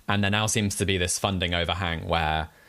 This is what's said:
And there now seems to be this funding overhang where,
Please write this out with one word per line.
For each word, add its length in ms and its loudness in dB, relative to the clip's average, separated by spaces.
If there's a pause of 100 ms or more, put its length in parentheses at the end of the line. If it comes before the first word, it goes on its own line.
And 120 2
there 100 2
now 160 2
seems 280 0
to 100 0
be 120 2
this 200 0
funding 360 0
overhang 560 -2
where, 400 0 (200)